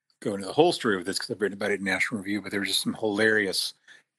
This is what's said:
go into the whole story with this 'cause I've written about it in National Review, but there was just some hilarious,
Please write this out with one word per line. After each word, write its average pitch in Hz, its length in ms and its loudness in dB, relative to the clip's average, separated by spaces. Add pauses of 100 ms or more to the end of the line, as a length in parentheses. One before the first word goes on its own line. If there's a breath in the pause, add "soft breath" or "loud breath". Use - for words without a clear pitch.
(200)
go 107 140 -4
into 98 120 -6
the 95 60 -6
whole 165 200 6
story 104 260 0
with 85 80 -8
this 98 120 -2
'cause - 120 -8
I've 110 100 -8
written 101 160 0
about 101 140 -2
it 101 100 0
in 98 40 -6
National 95 360 0
Review, 98 220 -4
but 98 80 -12
there 101 100 -2
was 98 80 -2
just - 140 0
some 107 120 -2
hilarious, 107 800 2 (460 soft breath)